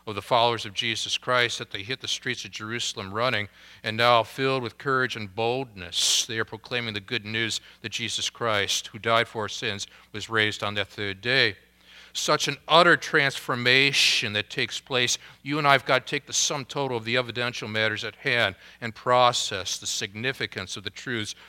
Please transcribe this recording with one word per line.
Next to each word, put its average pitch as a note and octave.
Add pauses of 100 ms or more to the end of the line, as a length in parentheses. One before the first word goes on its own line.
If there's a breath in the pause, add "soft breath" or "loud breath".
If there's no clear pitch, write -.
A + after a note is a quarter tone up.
of A2
the G2
followers A#2
of G#2
Jesus A2
Christ B2
that -
they G2+
hit B2
the -
streets -
of F#2+
Jerusalem A2
running, A2 (320 loud breath)
and A2
now A#2+
filled C3+
with A2+
courage B2+
and G2+
boldness, A2+
they A2+
are A2
proclaiming A#2
the G#2
good G#2
news A2 (220 loud breath)
that A2+
Jesus G#2+
Christ, G#2
who -
died A#2
for A2
our G#2
sins, G2+ (260 loud breath)
was G#2+
raised G#2+
on G#2
that G2+
third G2
day. A#2+ (540 loud breath)
Such -
an C#3 (100)
utter E3
transformation C3+
that G#2
takes -
place. B2 (240 loud breath)
You C#3+
and D3
I C#3
have C3+
got B2+
to -
take C#3+
the A#2+
sum C#3+
total C3+
of A2
the A#2
evidential A#2+
matters G#2+
at G#2+
hand A#2 (240 loud breath)
and A2+
process B2
the G#2
significance A2
of F#2+
the G#2
truths A2+ (140)